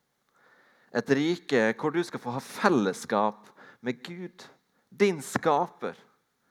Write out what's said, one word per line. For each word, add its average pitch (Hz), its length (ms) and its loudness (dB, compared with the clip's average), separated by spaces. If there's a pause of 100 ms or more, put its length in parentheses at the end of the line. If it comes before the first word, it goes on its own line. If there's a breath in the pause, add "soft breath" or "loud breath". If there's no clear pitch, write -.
(920 soft breath)
Et 135 240 2
rike 147 480 0 (160)
hvor 147 140 -2
du 175 100 0
skal 131 160 -12
få 120 160 -8
ha 135 80 -8
fellesskap 107 1040 0 (320 loud breath)
med 120 240 -8
Gud, 175 400 -14 (480)
din 185 320 2
skaper, 147 720 0 (540)